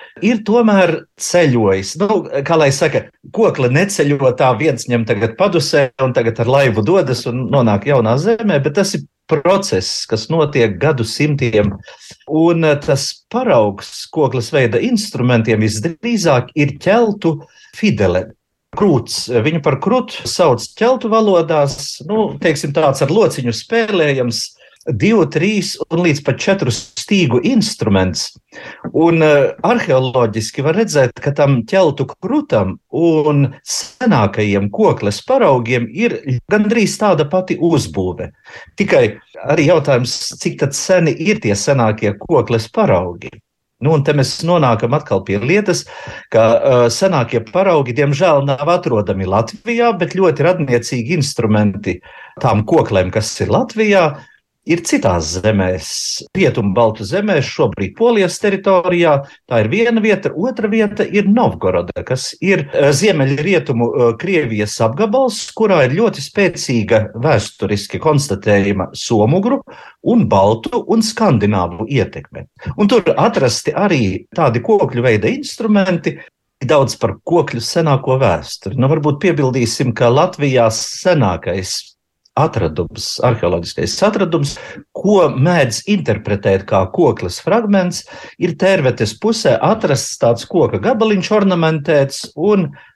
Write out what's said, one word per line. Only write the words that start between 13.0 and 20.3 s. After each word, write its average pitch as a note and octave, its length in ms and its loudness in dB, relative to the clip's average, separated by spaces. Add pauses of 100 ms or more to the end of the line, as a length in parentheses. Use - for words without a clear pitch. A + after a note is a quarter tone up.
paraugs A#2+ 800 0
kokles C3 460 -2
veida B2 280 2
instrumentiem A#2+ 800 0
visdrīzāk E3 960 0
ir C#3+ 240 -2
ķeltu G#3 640 0 (360)
fidele. G2 540 0 (420)
Krūts, - 560 0
viņu B2+ 340 0
par C#3+ 180 0
krutu B3 440 -2
sauc D3+ 400 0